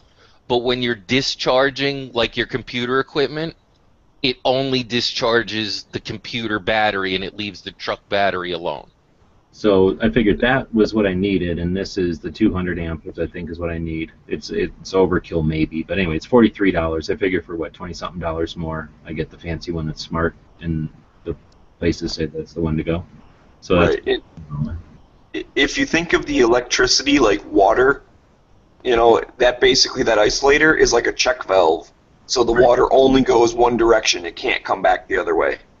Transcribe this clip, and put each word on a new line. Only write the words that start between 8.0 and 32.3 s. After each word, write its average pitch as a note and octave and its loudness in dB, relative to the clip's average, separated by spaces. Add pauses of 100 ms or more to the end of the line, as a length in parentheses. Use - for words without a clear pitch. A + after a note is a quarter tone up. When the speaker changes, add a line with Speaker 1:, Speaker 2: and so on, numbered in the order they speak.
Speaker 1:
battery F2+ -2
alone. E2 -8 (640)
Speaker 2:
So F#2+ 2
I A2+ 0
figured G#2+ 2
that B2+ 0
was G#2 2
what G#2+ 2
I F#2+ 0
needed, F2+ 0
and F2 -2
this F#2+ -6
is F2 -2
the F2+ -10
two G2+ 0
hundred F2 -4
amp, E2 -8
which F2 -14
I E2 -4
think E2+ -12
is E2 -12
what E2+ -6
I E2 -6
need. D#2+ -8 (160)
It's, E2+ -8
it's - -6
overkill F2 0
maybe, D#2 -2
but F2 -4
anyway, F2 0
it's D#2 -6
forty-three A2 4
dollars. E2 -4
I F#2 -2
figure F#2 -2
for, E2+ -12
what, D#2 -6
twenty-something F2 -12
dollars E2 -6
more, D#2+ -8 (140)
I E2+ -14
get D#2+ -8
the - -20
fancy E2+ -10
one D#2+ -4
that's D2+ -10
smart E2 -4 (240)
and D#2+ -4 (360)
the E2 -8 (460)
places E2+ -2
say D#2+ -4
that's D#2 -12
the E2 -8
one D#2+ -2
to D#2 -4
go. D#2+ -4 (560)
So F2+ 2
that's E2 4
Speaker 3:
Right. - -8
It, - -2 (1120)
i-, - -6 (120)
if C#3+ 0
you C#3 -2
think E3 -2
of E3 0
the C#3+ -2
electricity B2 2
like G#2+ 2
water, A2 2 (800)
you B2 2
know, A#2 6 (180)
that B2 2
basically, C3 2
that A2+ 2
isolator C#3 4
is - 4
like A#2 2
a G#2+ -2
check - -2
valve. E2+ 2 (360)
So B2 0